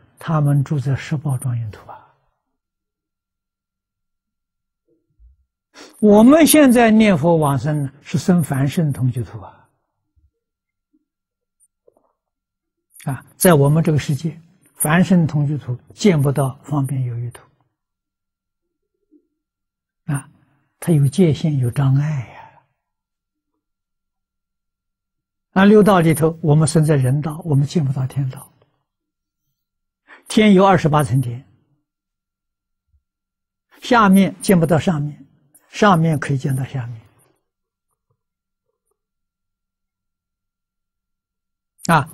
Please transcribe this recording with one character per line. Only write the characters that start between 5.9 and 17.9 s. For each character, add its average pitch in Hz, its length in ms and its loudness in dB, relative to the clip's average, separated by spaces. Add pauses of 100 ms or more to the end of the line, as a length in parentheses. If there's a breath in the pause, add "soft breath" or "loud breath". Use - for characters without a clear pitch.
我 214 240 6
们 294 240 6
现 294 240 4
在 233 180 4
念 214 280 4
佛 165 180 0
往 139 240 0
生 147 240 -4
呢， 135 80 -8 (100)
是 - 160 -8
生 180 240 0
凡 135 240 -2
圣 147 280 -2
同 123 180 -2
居 120 120 -6
土 101 180 -14
啊。 - 280 -20 (3250)
啊， 135 220 -10 (100)
在 180 200 4
我 139 120 2
们 156 160 2
这 170 80 0
个 147 80 0
世 143 160 -4
界， 151 240 -10 (340)
凡 165 300 0
圣 175 240 2
同 147 180 -4
居 147 120 -4
土 120 200 -10 (160)
见 175 260 0
不 143 120 0
到 135 320 -4
方 143 240 -6
便 131 160 -8
有 120 140 -8
余 120 140 -10
土。 - 120 -20 (2500)